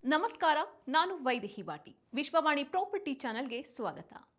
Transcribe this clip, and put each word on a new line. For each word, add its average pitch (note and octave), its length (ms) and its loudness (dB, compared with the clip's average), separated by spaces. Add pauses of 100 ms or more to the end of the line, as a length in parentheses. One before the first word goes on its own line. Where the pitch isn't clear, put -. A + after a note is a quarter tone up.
(120)
ನಮಸ್ಕಾರ, D#4+ 460 2 (300)
ನಾನು E4+ 300 2
ವೈದೇಹಿ B3 440 -2
ವಾಟಿ. D#3+ 340 -10 (180)
ವಿಶ್ವವಾಣಿ D4 500 2
ಪ್ರಾಪರ್ಟಿ F#4+ 500 -2
ಚಾನೆಲ್‌ಗೆ A#3+ 500 -4
ಸ್ವಾಗತ. - 500 -6 (260)